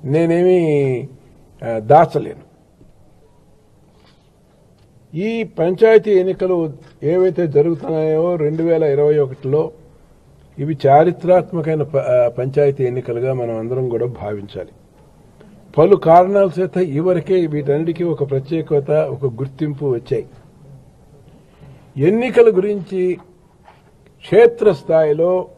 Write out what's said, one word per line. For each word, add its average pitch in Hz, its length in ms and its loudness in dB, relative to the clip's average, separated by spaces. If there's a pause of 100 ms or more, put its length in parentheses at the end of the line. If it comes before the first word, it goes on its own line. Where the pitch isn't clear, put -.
నేనేమీ, 170 540 2 (1040)
ఆ, 117 140 -6
దాచలేను. 139 640 2 (2750)
ఈ 226 260 -6
పంచాయతీ 214 680 2
ఎన్నికలు 185 600 0 (300)
ఏవైతే 175 440 0
జరుగుతున్నాయో 160 920 0
రెండు 156 260 -2
వేల 165 200 2
ఇరవై 147 360 2
ఒకటిలో, 139 520 -2 (880)
ఇవి 143 280 -6
చారిత్రాత్మకమైన 170 960 2
ప-, 143 140 -6
ఆ, 123 320 0
పంచాయతీ 135 560 -2
ఎన్నికలుగా 123 480 -4
మనం 117 260 -6
అందరం 127 300 -4
కూడా 117 180 -2
భావించాలి. 104 680 -10 (1040)
పలు 180 180 6
కారణాల 185 540 4 (100)
చేత 185 180 -4
ఈవరకే 175 680 0
వీటన్నిటికీ 151 580 -4
ఒక 143 260 -4
ప్రత్యేకత, 143 600 -4
ఒక 143 360 -2
గుర్తింపు 139 600 -6
వచ్చాయి. 117 400 -4 (1700)
ఎన్నికల 226 600 2
గురించి 185 600 -4 (1080)
క్షేత్రస్థాయిలో 175 1300 2